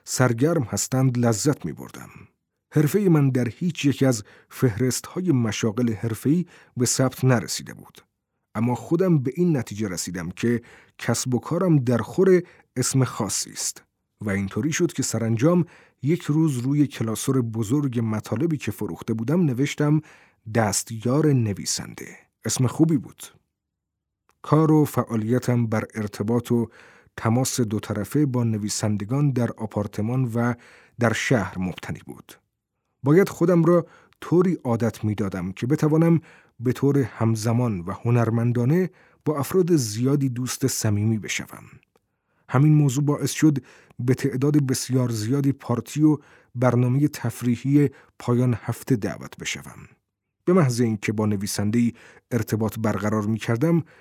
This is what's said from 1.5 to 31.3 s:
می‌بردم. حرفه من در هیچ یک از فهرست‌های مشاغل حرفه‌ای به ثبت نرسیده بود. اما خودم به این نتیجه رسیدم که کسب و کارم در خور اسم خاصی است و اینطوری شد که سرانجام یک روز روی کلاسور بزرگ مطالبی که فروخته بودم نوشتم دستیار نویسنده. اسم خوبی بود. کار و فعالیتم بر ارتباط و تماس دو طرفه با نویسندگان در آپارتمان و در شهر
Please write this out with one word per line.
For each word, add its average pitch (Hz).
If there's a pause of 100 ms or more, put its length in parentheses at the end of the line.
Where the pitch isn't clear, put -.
می‌بردم. - (680)
حرفه 180
من 147
در 123
هیچ 170
یک 139
از 123 (260)
فهرست‌های 131
مشاغل 117
حرفه‌ای 123 (320)
به 120
ثبت -
نرسیده 120
بود. - (560)
اما 117
خودم 170
به 131
این 175
نتیجه 107
رسیدم 90
که 117 (360)
کسب 120
و 117
کارم 170
در 120
خور 180 (340)
اسم 131
خاصی -
است - (360)
و 104
اینطوری 98
شد 170
که 135
سرانجام 117 (380)
یک 165
روز 151
روی 139
کلاسور 127
بزرگ 117
مطالبی 110
که -
فروخته 104
بودم 120
نوشتم 147 (540)
دستیار 117
نویسنده. 113 (360)
اسم 123
خوبی 160
بود. - (1200)
کار 156
و 151
فعالیتم 120
بر 107 (100)
ارتباط 110
و 117 (460)
تماس 123
دو 107
طرفه 107
با 123
نویسندگان 107
در 120
آپارتمان 107 (100)
و 120 (460)
در 113
شهر 95